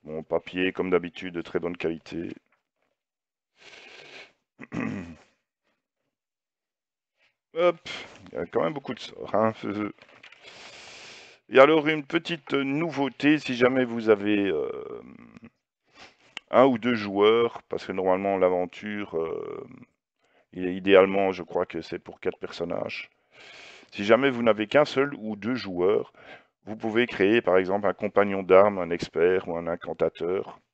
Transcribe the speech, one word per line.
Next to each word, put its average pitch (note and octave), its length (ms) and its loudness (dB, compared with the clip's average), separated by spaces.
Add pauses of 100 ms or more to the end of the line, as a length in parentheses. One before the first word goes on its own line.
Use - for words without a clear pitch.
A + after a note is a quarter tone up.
Bon, D#2 220 -10
papier, F2+ 500 -4
comme F#2 160 -4
d'habitude, F2 460 -4
de E2+ 80 -6
très - 160 -6
bonne F2 180 -8
qualité. E2 560 -8 (2250)
<clears throat> - 160 -18 (2750)
Hop, E3+ 240 2 (540)
il - 20 -20
y - 40 -10
a E2+ 100 -6
quand A#2+ 160 -2
même E3 100 -2
beaucoup C3+ 220 -10
de - 40 -20
sorts, - 360 -10
hein. A2 180 2 (2000)
Et B2 80 6
alors, D3 280 8
une D#3 180 -2
petite E3 480 -6
nouveauté, C#3 840 0
si C3 180 -4
jamais B2+ 300 2
vous A#2 240 -4
avez, G2+ 380 4
euh, C2 560 -6 (1500)
un B2 160 6
ou B2+ 120 2
deux A#2+ 180 -2
joueurs, G#2+ 680 2
parce - 220 -10
que G2 60 -10
normalement, F#2+ 460 0
l'aventure, F#2 800 -2
euh, A#1 500 -8 (880)
il F#2 120 -8
est F2+ 100 -4
idéalement, F#2+ 560 6
je F2+ 120 -8
crois F2+ 220 -4
que E2 160 -10
c'est E2+ 180 -10
pour - 200 -18
quatre - 200 -6
personnages. - 680 -8 (840)
Si G2+ 140 -8
jamais A#2 240 4
vous A#2+ 140 -4
n'avez G#2+ 240 0
qu'un D3 180 4
seul C#3 300 -2
ou G#2+ 200 -8
deux G#2 200 -6
joueurs, G2 580 -2 (520)
vous G#2+ 120 -12
pouvez A2+ 300 0
créer, A2 340 2
par F2+ 160 2
exemple, F#2+ 300 0
un F2+ 60 0
compagnon G2+ 500 0
d'armes, F#2+ 360 6
un E2+ 120 -4
expert F2 580 0
ou E2+ 80 -4
un E2+ 100 -6
incantateur. E2+ 920 -4 (140)